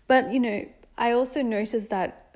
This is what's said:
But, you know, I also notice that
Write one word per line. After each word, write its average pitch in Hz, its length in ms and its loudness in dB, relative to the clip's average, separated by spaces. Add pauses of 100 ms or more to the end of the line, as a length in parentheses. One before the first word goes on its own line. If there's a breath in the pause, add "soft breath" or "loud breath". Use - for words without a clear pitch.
But, 254 260 4
you 269 60 2
know, 220 260 -2 (320)
I 233 140 0
also 254 320 0
notice 220 460 -2
that - 360 -4 (100)